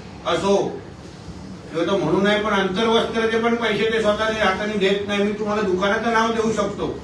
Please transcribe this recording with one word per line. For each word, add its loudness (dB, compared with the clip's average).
असो 0
किंवा 0
तर 4
म्हणून 2
नाही, 2
पण 0
अंतर्वस्त्राचे 2
पण 2
पैसे 0
ते 2
स्वतःच्या 2
हाताने 0
देत 2
नाही. 0
मी 2
तुम्हाला -2
दुकानाचं 0
नाव 2
देऊ 0
शकतो. -4